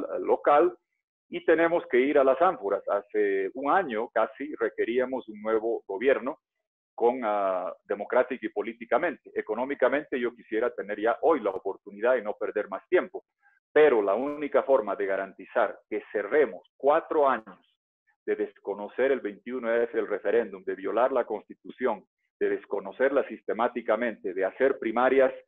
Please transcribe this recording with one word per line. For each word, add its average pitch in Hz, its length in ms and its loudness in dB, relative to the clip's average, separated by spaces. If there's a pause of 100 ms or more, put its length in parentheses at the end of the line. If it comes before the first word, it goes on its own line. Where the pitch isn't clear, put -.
eh, 90 140 -6
local. 147 540 4 (560)
Y 170 140 -8
tenemos 165 480 2
que 123 80 6
ir 143 180 4
a 139 60 8
las 135 180 4
ánforas. 101 460 0
Hace 101 680 0
un 139 140 -2
año 131 440 0
casi 135 420 -4
requeríamos 117 720 -2
un 107 140 -16
nuevo 110 440 -2
gobierno 120 540 0 (560)
con, 123 280 0
ah, 98 480 -2 (120)
democrático 113 600 -2
y 107 40 -8
políticamente. 117 880 -4
Económicamente 127 840 -2
yo 120 140 -2
quisiera 113 400 -4
tener 101 260 -8
ya 113 220 0
hoy 147 200 2
la 101 100 0
oportunidad 101 640 -4
y 110 80 -2
no 104 100 -6
perder 98 360 -6
más 95 180 -10
tiempo. 135 380 -2 (480)
Pero 143 280 6
la 98 140 2
única 139 480 -2
forma 107 320 2
de 98 100 -4
garantizar 98 720 -2 (120)
que 107 120 -4 (100)
cerremos 104 520 0 (140)
cuatro 147 520 2
años 117 300 -4 (640)
de 104 100 0
desconocer 104 760 -4
el 123 100 0
veintiuno 113 500 -6
F, 117 260 0
el 104 100 0
referéndum, 101 580 -2
de 95 100 -4
violar 101 360 0
la 123 120 0
Constitución, 107 800 -6 (360)
de 101 100 0
desconocerla 101 800 -2
sistemáticamente, 113 1040 -4
de 95 100 -2
hacer 131 360 0
primarias 131 520 2 (160)